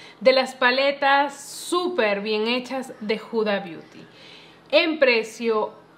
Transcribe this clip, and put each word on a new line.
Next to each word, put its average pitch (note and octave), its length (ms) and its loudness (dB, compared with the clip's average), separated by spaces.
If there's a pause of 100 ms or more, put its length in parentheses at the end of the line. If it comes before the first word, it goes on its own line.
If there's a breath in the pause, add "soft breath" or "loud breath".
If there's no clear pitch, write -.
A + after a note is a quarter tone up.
(200 loud breath)
de A#3+ 120 6
las C4 220 2
paletas C#4 880 2
súper D#4+ 800 -2
bien G#3+ 280 -2
hechas B3+ 520 -6
de G#3+ 200 -4 (100)
Huda G#3 300 0
Beauty. E3 440 -16 (680 loud breath)
En D#4+ 280 2
precio, A3+ 720 0 (260)